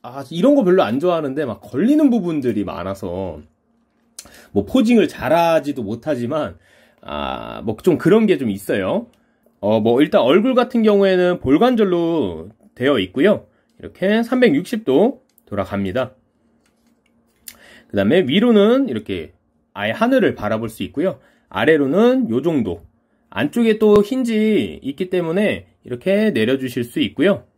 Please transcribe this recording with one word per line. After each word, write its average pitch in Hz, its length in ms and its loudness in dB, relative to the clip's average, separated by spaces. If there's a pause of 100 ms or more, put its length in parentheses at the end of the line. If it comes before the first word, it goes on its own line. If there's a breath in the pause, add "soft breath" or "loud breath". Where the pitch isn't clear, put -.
아, 131 260 -14
이런 190 240 2
거 277 100 4
별로 180 200 4
안 117 160 -2
좋아하는데 156 460 -2
막 113 160 -8
걸리는 262 500 2
부분들이 156 520 -2
많아서 90 800 -8 (1080 loud breath)
뭐 196 140 -2
포징을 226 420 2
잘하지도 147 760 0
못하지만, 120 800 -6 (420 soft breath)
아, 65 640 -10
뭐 110 120 -6
좀 160 200 0
그런 214 300 4
게 180 100 2
좀 123 140 -4
있어요. 113 560 -4 (520)
어, 107 200 0
뭐 120 240 2
일단 165 180 2
얼굴 202 320 4
같은 240 300 0
경우에는 190 560 2
볼관절로 165 1080 0 (260)
되어 131 240 0
있고요. 135 480 0 (340)
이렇게 214 420 -2
삼백육십 226 600 0
도 180 380 0 (240)
돌아갑니다. 98 680 -4 (1700 loud breath)
그 - 80 -12
다음에 117 320 2
위로는 220 600 4
이렇게 95 420 -8 (420)
아예 104 180 -4
하늘을 220 440 0
바라볼 110 320 -6
수 104 160 -10
있고요. 165 360 -6 (280 soft breath)
아래로는 165 840 2
요 123 120 -2
정도. 127 400 -2 (480)
안쪽에 220 500 0
또 208 220 4
힌지 214 840 -2
있기 180 260 -8
때문에 170 580 -2 (180)
이렇게 196 460 -2
내려주실 127 520 -2
수 120 160 -6
있고요. 143 460 -2 (120)